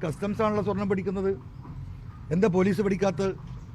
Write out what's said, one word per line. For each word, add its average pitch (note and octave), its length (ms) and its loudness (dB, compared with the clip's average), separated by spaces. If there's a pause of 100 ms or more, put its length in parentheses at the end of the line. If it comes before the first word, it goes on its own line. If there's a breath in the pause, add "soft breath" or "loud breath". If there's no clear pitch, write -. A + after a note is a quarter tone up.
കസ്റ്റംസ് G3+ 400 -2
ആണല്ലോ G#3 240 2
സ്വർണം G3 220 0
പിടിക്കുന്നത്. G3 400 0 (1040)
എന്താ F#3+ 220 6
പോലീസ് F#3 300 4
പിടിക്കാത്തത്? F#3+ 440 2 (440)